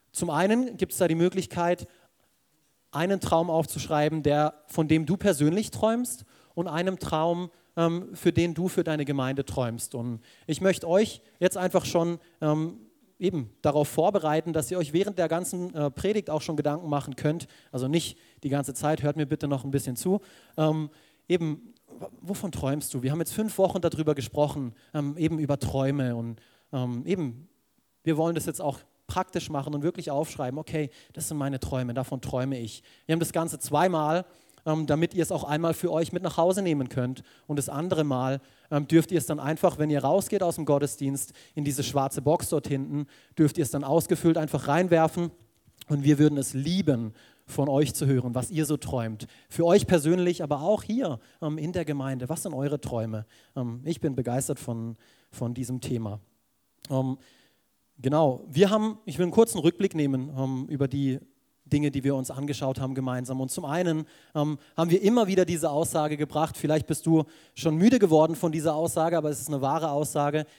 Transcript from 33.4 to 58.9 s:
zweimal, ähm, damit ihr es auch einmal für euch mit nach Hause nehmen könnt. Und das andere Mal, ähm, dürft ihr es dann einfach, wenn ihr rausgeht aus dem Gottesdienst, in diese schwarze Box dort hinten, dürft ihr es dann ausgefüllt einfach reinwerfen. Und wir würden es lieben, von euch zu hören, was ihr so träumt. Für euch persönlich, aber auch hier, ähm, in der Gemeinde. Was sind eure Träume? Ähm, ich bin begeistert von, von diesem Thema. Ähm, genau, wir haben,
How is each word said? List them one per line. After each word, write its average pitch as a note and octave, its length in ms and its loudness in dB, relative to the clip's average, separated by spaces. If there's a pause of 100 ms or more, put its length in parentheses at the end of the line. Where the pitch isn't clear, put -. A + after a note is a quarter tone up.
zweimal, D#3+ 680 2 (420)
ähm, D#3 200 0
damit D#3 280 2
ihr F3 80 2
es - 80 -2
auch E3+ 140 -2
einmal D#3+ 300 0
für - 180 -2
euch D#3+ 200 0
mit F3+ 100 -4
nach E3 140 -4
Hause F#3 260 4
nehmen D3 260 0
könnt. B2+ 340 -4 (240)
Und D3 120 -2
das C3+ 100 -2
andere D#3+ 340 0
Mal, C3+ 380 0 (300)
ähm, D3 180 0
dürft D#3+ 240 4
ihr E3+ 60 2
es C3+ 80 -2
dann D3+ 120 -2
einfach, D3+ 400 0
wenn D3+ 120 0
ihr C#3+ 120 2
rausgeht F#3+ 400 0
aus E3+ 140 0
dem D#3+ 80 -6
Gottesdienst, C#3 680 -2 (200)
in D3 100 -4
diese C#3+ 180 -2
schwarze C3+ 400 -2
Box D#3 260 2
dort D#3 180 0
hinten, C#3+ 400 -4 (320)
dürft D#3 200 4
ihr E3 40 2
es C3 80 -2
dann C#3+ 140 -4
ausgefüllt E3 540 2
einfach D3 300 -2
reinwerfen. E3 600 4 (580)
Und C#3+ 140 0
wir C#3+ 160 6
würden D3 200 6
es C3 160 -4
lieben, C#3 580 0 (340)
von C#3+ 220 -2
euch C#3+ 260 2
zu D3 120 -2
hören, B2+ 280 2
was B2+ 160 -4
ihr D#3 140 -2
so C#3+ 140 -2
träumt. A2+ 480 -6 (240)
Für E3+ 160 2
euch F#3 200 6
persönlich, F3 560 2
aber C#3+ 200 -2
auch G3+ 200 2
hier, G#3+ 380 -4 (220)
ähm, D#3 160 -4
in D#3 140 -6
der E3+ 120 -4
Gemeinde. C3+ 460 -4
Was E3 140 -6
sind D#3+ 100 -8
eure C#3 260 -2
Träume? A2 460 -4 (280)
Ähm, B2 300 -6
ich E3 160 -4
bin C#3+ 140 -2
begeistert C3 440 -2
von, A2+ 380 -6 (340)
von B2 220 -4
diesem B2 300 -6
Thema. G#2+ 380 -4 (680)
Ähm, C3 300 -2 (800)
genau, C3+ 500 2
wir E3+ 220 4
haben, G#3+ 340 0